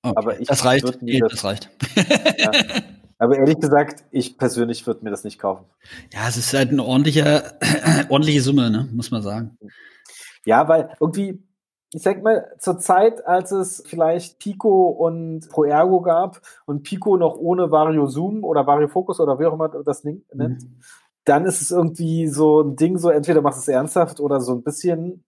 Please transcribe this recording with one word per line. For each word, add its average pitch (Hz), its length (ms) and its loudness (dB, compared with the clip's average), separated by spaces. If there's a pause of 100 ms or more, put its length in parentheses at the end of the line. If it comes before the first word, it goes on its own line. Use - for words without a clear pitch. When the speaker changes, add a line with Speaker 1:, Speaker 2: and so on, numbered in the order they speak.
Speaker 1:
Okay, 117 140 -4
Speaker 2:
Aber 110 240 -2
ich 123 60 -6
Speaker 1:
das 135 180 0
reicht. 127 200 2
Speaker 2:
würd 127 180 -6
mir 120 120 -6
Speaker 1:
Nee, 127 60 2
Speaker 2:
das 110 120 2
Speaker 1:
das 107 120 -10
reicht. 104 260 -8 (260)
<laughs> - 420 0
Speaker 2:
Ja. 330 140 0 (680)
Aber 127 200 2
ehrlich 151 200 4
gesagt, 147 520 0
ich 131 280 -4
persönlich 117 480 -2
würd 110 160 -6
mir 107 80 -10
das 101 140 -8
nicht 104 140 -14
kaufen. 95 260 -6 (480)
Speaker 1:
Ja, 107 160 -6
es 117 80 -4
ist 120 160 -4
halt 135 180 0
eine 135 140 0
ordentliche, 147 760 2
<clears throat> 151 480 2
ordentliche 147 340 2
Summe, 127 280 2
ne, 127 220 -2
muss 113 180 -6
man 113 120 -4
sagen. 110 340 -8 (880)
Speaker 2:
Ja, 127 240 4
weil 160 220 2 (100)
irgendwie, 190 420 -4 (500)
ich 156 100 -12
sag 190 200 -2
mal, 220 360 0
zur 175 200 -4
Zeit, 214 480 2
als 180 240 0
es 190 360 -6
vielleicht 170 540 -4
Pico 190 480 2
und 165 600 -4
Pro-Ergo 160 540 2
gab 175 400 0 (240)
und 143 160 -6
Pico 190 340 0
noch 160 220 2
ohne 175 320 0
Vario 156 360 2
Zoom 190 380 -6
oder 151 220 0
Vario - 220 2
Focus 185 320 -4
oder 139 180 2
wie 160 80 0
auch 156 80 0
immer 160 140 -4
das 143 340 -6
Ding 147 200 -10 (100)
Speaker 1:
Mhm. - 60 -14
Speaker 2:
nennt, 127 240 -4 (640)
dann 151 220 4
ist - 160 -2
es - 80 -6
irgendwie 165 580 0
so 151 320 4
ein 139 160 -2
Ding, 170 220 0
so 170 100 0
entweder 151 320 2
machst 139 180 -2
du - 40 -12
es - 60 -6
ernsthaft 151 520 0
oder 139 200 0
so 123 120 -4
ein 123 100 -4
bisschen 170 640 -6